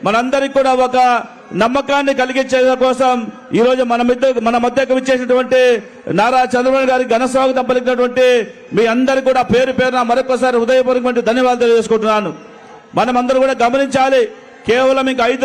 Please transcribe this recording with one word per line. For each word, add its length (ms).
మనందరికీ 520
కూడా 140
ఒక 100
నమ్మకాన్ని 580
కలిగించే 400
కోసం 320
ఈరోజు 240
మన 160
మధ్య, 180
మన 180
మధ్యకు 320
విచ్చేసినటువంటి 640
నారా 220
చంద్రబాబు 380
గారికి 240
ఘన 180
స్వాగతం 380
పలికినటువంటి 560
మీ 60
అందరికీ 360
కూడా 140
పేరు 260
పేరున 320
మరొకసారి 500
హృదయపూర్వకమైన 680
ధన్యవాదాలు 340
తెలియజేసుకుంటున్నాను. 680
మనమందరూ 460
కూడా 100
గమనించాలి, 580
కేవలం 440
ఇంకా 200
ఐదు 120